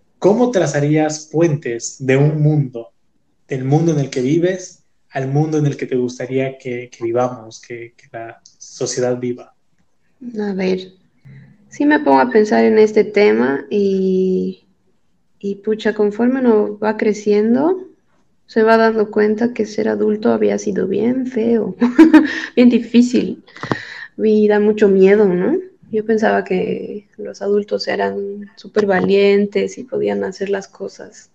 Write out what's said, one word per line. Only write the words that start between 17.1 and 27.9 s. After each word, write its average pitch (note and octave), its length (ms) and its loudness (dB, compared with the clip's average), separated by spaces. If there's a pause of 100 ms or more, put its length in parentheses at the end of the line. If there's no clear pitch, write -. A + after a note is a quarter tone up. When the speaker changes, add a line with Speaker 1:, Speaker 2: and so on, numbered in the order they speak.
Speaker 2:
se - 160 0
va A3+ 140 6
dando A3 340 2
cuenta G#3+ 420 0
que G#3+ 140 -4
ser G#3+ 220 -4
adulto G#3+ 440 0
había G#3 260 0
sido F#3+ 280 -4
bien A#3 400 -2
feo, A3+ 520 -2
<laughs> D4+ 760 4
bien A#3+ 140 8
difícil, A#3 760 0 (720)
y G#3+ 320 2
da G#3 100 4
mucho G#3+ 300 2
miedo, G3 380 6
¿no? F#3 300 0 (340)
Yo G#3+ 140 -4
pensaba G#3+ 380 0
que F#3 640 -6 (120)
los G3+ 220 -14
adultos G3+ 460 -4
eran G3+ 680 -6